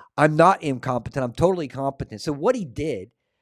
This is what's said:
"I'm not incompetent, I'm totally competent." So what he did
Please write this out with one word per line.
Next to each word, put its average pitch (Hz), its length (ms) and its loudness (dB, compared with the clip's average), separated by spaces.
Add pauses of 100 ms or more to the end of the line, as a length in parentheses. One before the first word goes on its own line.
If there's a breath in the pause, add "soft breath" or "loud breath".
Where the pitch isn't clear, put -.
(160 loud breath)
"I'm 151 200 4
not 175 260 6
incompetent, 127 640 -4
I'm 120 80 -4
totally 170 360 0
competent." 135 540 -8
So 151 100 -4
what 165 220 0
he 226 100 -6
did 127 460 -8 (320)